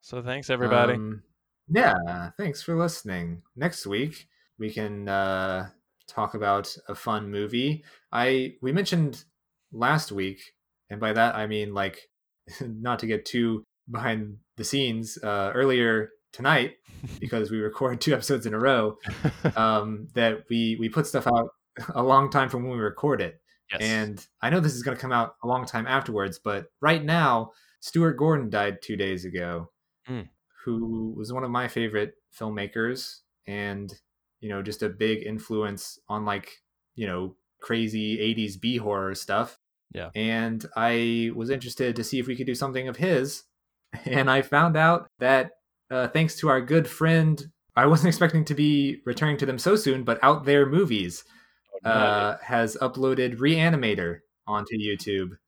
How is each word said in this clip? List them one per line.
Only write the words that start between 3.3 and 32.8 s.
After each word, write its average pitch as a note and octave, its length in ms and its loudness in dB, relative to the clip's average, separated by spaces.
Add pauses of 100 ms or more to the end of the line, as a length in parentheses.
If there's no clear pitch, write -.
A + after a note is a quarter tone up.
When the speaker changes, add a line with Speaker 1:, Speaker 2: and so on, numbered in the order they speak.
Speaker 2:
Next D#3+ 320 -6
week, A#2+ 400 -4 (300)
we G#2+ 160 -6
can, G#2 340 -6
uh, F#2+ 640 -2 (380)
talk - 260 -6
about G2+ 420 -2 (140)
a G2+ 60 -8
fun G#2 360 -6
movie. B2 540 -2 (260)
I, C3 500 0
we C3 120 -2
mentioned E3 500 0 (480)
last C3 400 0
week, G2 420 -6 (360)
and G#2 100 -10
by A2 140 0
that A2+ 220 4
I G#2+ 120 -4
mean, G#2+ 260 -4
like, G2 360 -4 (280)
<laughs> - 240 -20
not A#2 380 -4
to A2+ 80 -6
get G#2+ 180 -2
too A#2 380 0 (260)
behind A2 500 -4 (180)
the A2 80 -8
scenes, A#2 580 -2
uh, G2+ 320 0
earlier A#2+ 540 2 (240)
tonight, C3+ 420 2 (220)
Speaker 1:
<laughs> - 240 -14
Speaker 2:
because A2 300 -2
we A2 80 -2
record A#2 420 -2
two D#3 120 2
episodes B2 320 0
in G#2+ 80 -2
a G#2+ 60 -2
row, A#2 380 2 (300)
Speaker 1:
<laughs> - 280 -2
Speaker 2:
um, A2 580 0
that A2+ 360 0
we, A2+ 280 0
we A2+ 120 -2
put D3 180 0
stuff C3 200 -2
out A#2+ 240 2 (200)
<laughs> - 240 -10
a B2 80 2
long C3+ 260 6
time C3 200 2
from B2 140 -4
when C3 140 -6
we A2 60 -2
record A2 380 0
it. E2+ 180 -6 (320)
Speaker 1:
Yes. G2 100 -4
Speaker 2:
And G#2+ 460 -2 (140)
I A#2 80 0
know F3 100 2
this D3+ 160 2
is A#2+ 80 -8
gonna B2+ 140 -4
come B2+ 160 -4
out A#2 280 0
a A#2+ 60 -6
long B2+ 180 0
time A#2 220 -6
afterwards, A2 500 -2
but G2 300 -4 (140)
right D#3 220 2
now, D3 500 2 (260)
Stuart E3 380 2
Gordon C#3+ 320 4
died G2+ 340 0
two A2 140 -6
days F#2+ 280 -2
ago, F2 440 -6 (380)
Speaker 1:
Mm. A#2+ 200 -8 (380)
Speaker 2:
who A2+ 520 -4
was G#2+ 140 -10
one B2+ 140 -6
of B2 40 -6
my A#2+ 200 -2
favorite G#2+ 460 -2 (220)
filmmakers A2 840 -6 (280)